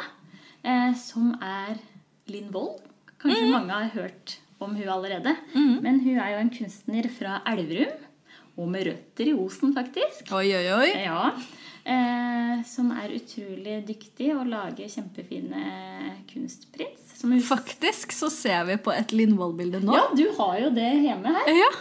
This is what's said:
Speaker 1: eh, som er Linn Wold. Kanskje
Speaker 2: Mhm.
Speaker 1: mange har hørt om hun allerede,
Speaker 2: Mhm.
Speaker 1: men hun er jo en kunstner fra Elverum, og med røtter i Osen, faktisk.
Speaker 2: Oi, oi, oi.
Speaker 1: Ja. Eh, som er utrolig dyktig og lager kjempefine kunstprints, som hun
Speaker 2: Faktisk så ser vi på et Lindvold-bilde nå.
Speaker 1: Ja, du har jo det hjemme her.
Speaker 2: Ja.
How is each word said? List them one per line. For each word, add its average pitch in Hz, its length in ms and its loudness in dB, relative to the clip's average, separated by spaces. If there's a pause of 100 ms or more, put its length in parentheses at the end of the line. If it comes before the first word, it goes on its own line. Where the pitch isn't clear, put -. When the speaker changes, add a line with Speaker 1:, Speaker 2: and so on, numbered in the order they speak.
(600)
Speaker 1:
eh, 247 360 2
som 233 400 0
er 196 400 -6 (520)
Linn 202 240 -10
Wold. 247 280 -6 (360)
Kanskje 294 280 2
Speaker 2:
Mhm. 247 80 6
Speaker 1:
mange 208 200 2
har 214 180 -2
hørt - 480 -10 (180)
om 202 200 -8
hun 208 140 -4
allerede, 190 460 -2 (140)
Speaker 2:
Mhm. 262 320 4
Speaker 1:
men 262 180 4
hun 254 180 2
er 202 140 0
jo 208 80 -2
en 226 100 2
kunstner 220 600 -4
fra 196 340 -6
Elverum, 214 500 -2 (580)
og 175 180 -6
med 185 180 -2
røtter - 400 -4
i 311 60 2
Osen, 233 400 0
faktisk. 269 580 -4
Speaker 2:
Oi, 196 220 2
oi, 180 180 0
oi. 254 320 4
Speaker 1:
Ja. 180 300 0 (480)
Eh, 240 840 0
som 240 280 0
er 208 200 -6
utrolig 208 760 -8
dyktig 220 460 -4
og 262 160 -2
lager 202 400 -6
kjempefine 190 1300 -10 (140)
kunstprints, - 880 -12
som 240 120 2
hun 247 100 6
Speaker 2:
Faktisk - 720 -2
så 311 180 0
ser 185 340 0
vi 190 120 0
på 208 160 0
et 226 180 -2
Lindvold-bilde 185 720 2
nå. 202 100 4
Speaker 1:
Ja, 359 120 6 (100)
du 285 80 6 (140)
har 196 240 2
jo 285 80 2
det 233 220 2 (120)
hjemme 214 240 0
her. 330 240 2
Speaker 2:
Ja. 359 160 8 (140)